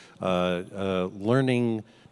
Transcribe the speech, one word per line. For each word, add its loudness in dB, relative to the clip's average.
uh, 0
uh, -2
learning 2